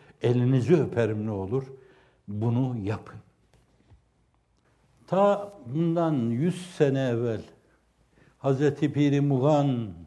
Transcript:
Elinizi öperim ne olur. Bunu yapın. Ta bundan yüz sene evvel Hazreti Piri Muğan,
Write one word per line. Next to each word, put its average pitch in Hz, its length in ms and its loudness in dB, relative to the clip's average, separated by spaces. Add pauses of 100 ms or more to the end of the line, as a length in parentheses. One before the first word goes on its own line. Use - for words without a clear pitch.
(220)
Elinizi 123 600 2
öperim 110 440 -2
ne 110 60 -4
olur. 104 320 -4 (640)
Bunu 117 560 -2
yapın. - 360 -8 (1900)
Ta 202 420 2 (120)
bundan 165 480 0
yüz 127 640 -2
sene 135 260 2
evvel 120 400 -2 (960)
Hazreti 139 560 0
Piri 143 280 2
Muğan, 139 680 2 (180)